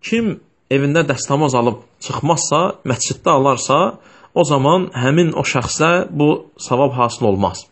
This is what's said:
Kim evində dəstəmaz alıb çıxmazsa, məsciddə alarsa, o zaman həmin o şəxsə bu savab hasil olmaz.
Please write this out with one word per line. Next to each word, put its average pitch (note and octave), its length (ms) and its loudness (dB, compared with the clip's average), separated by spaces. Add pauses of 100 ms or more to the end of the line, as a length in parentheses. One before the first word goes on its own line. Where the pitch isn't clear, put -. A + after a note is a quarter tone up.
Kim A3+ 360 -2 (300)
evində C#3+ 340 2
dəstəmaz C#3 520 0
alıb A#2 260 0 (160)
çıxmazsa, D3 600 -2 (220)
məsciddə - 480 -4
alarsa, C3+ 480 2 (520)
o E3+ 140 2
zaman D3 480 2
həmin D3 400 2
o D3 120 -4
şəxsə D#3+ 640 0
bu D3 460 0
savab B2+ 380 0
hasil B2 340 0
olmaz. F#2+ 460 -2